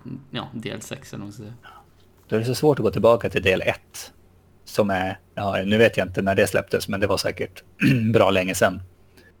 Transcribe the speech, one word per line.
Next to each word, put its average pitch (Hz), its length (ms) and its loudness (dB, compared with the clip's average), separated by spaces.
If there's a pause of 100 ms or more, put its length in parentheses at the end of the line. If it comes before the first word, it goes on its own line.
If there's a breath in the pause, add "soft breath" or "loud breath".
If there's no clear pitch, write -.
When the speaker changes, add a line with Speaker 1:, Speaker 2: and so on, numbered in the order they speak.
(300)
Speaker 1:
ja, 117 220 -10
del 107 300 -10
sex - 320 -14
eller 107 100 -12
något 104 100 -16
sånt. 107 140 -16 (800 loud breath)
Speaker 2:
Då 110 80 0
är 110 40 2
det 113 60 -4
så 127 80 -2
svårt 147 240 4
att - 40 -2
gå 104 80 2
tillbaka 110 400 4
till 98 120 -2
del 92 200 2
ett, - 500 -6 (520)
som 101 260 -2
är, 95 280 -4 (160)
ja, 98 320 -4
nu 107 120 2
vet 113 180 6
jag 95 100 0
inte 92 160 -4
när 98 120 0
det 101 120 4
släpptes, - 420 -2
men 98 120 -4
det 104 60 0
var 98 100 0
säkert - 460 -8 (240)
<clears throat> 117 260 2
bra 101 180 2
länge 92 240 0
sedan. 92 280 0 (580 soft breath)